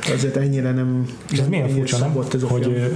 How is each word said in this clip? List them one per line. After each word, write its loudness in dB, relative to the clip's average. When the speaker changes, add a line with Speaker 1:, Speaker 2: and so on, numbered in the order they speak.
Speaker 1:
Azért 0
ennyire 0
nem, 0
Speaker 2:
És -
ez 2
Speaker 1:
nem 2
Speaker 2:
milyen 0
Speaker 1:
ennyire 0
Speaker 2:
furcsa, 0
nem? 2
Speaker 1:
szabott 0
ez 0
a 0
Speaker 2:
Hogy, 2
Speaker 1:
film. 2
Speaker 2:
ö, 2